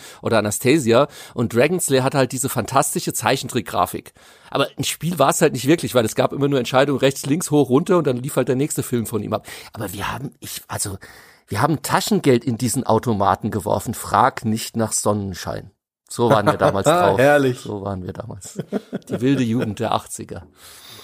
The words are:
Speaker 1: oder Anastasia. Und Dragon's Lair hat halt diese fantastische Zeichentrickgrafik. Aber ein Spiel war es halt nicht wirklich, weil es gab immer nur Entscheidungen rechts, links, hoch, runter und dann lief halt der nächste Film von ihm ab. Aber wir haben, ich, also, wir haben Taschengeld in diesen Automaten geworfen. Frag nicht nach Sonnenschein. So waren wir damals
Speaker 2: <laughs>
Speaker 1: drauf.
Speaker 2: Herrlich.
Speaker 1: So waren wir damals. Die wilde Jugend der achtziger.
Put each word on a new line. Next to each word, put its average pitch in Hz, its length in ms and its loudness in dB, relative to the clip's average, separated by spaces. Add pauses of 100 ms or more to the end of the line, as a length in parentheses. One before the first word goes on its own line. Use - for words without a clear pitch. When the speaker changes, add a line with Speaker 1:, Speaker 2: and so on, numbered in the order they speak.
(220)
Speaker 1:
oder 110 160 2
Anastasia. 120 720 4 (260)
Und 113 220 -2
Dragon's 156 340 2
Lair 131 140 4
hat 131 120 0
halt 131 160 2
diese 131 200 -4
fantastische 139 640 -2
Zeichentrickgrafik. 110 1000 -2 (360)
Aber - 180 0 (100)
ein 139 60 -4
Spiel 165 360 -4
war 139 100 4
es 170 120 0
halt 151 120 4
nicht 123 140 -4
wirklich, 139 280 2
weil 120 80 4
es 110 120 -2
gab 131 180 2
immer 143 160 0
nur 139 100 2
Entscheidungen 135 400 2
rechts, 135 260 2
links, 147 240 -2
hoch, 147 200 4
runter 170 280 4
und 160 80 2
dann 127 120 0
lief 131 180 -6
halt 131 140 2
der 127 80 2
nächste 143 260 -2
Film 117 220 -2
von 104 180 -4
ihm 101 80 -6
ab. 104 160 -4 (240)
Aber 101 220 -10
wir 92 180 -6
haben, 123 300 -8
ich, - 260 -12
also, 101 300 -6 (500)
wir 107 140 -4
haben 151 200 0
Taschengeld 143 640 2
in 117 140 -2
diesen 123 280 -2
Automaten 104 680 0
geworfen. 104 420 -2
Frag - 500 0
nicht 110 320 -4
nach 110 160 -2
Sonnenschein. 101 800 -4 (380)
So 120 200 2
waren 104 160 4
wir 104 120 2
damals 95 280 2
Speaker 2:
<laughs> - 20 0
Speaker 1:
drauf. 147 300 4
Speaker 2:
Herrlich. 135 420 4
Speaker 1:
So 104 240 -10
waren 98 200 -6
wir 101 80 -10
damals. 107 460 -14 (500)
Die - 140 -6
wilde 131 220 2
Jugend 113 360 -2
der 107 140 -2
achtziger. - 520 -8 (580)